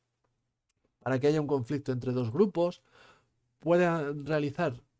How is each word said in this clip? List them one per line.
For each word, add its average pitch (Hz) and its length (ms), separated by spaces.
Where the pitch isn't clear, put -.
para 131 180
que 143 80
haya 156 140
un 143 60
conflicto 139 440
entre 123 220
dos 123 180
grupos. 175 500
Puede, 175 260
ah, 160 260
realizar, 147 560